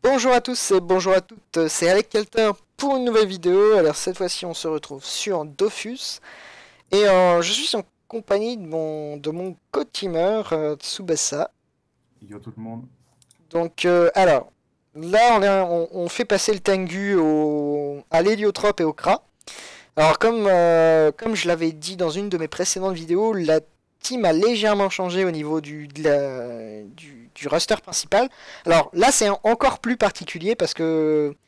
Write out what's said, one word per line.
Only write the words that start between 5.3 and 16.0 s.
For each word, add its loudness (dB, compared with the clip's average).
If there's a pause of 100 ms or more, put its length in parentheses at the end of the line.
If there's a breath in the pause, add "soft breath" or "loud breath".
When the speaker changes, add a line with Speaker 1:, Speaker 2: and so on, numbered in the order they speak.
Speaker 1:
Dofus. -6 (720 loud breath)
Et, 4
euh, 4
je -4
suis -4
en -6 (240)
compagnie -4
de -14
mon, -6
de -6
mon -10 (140)
co-teamer, -2
euh, -2
Tsubasa. -6 (680)
Speaker 2:
Yo -18
tout -18
le -18
monde. -14 (640)
Speaker 1:
Donc, -6
euh, 4
alors, 2 (460)
là 4
on, 2
est, 2
on, 0
on -4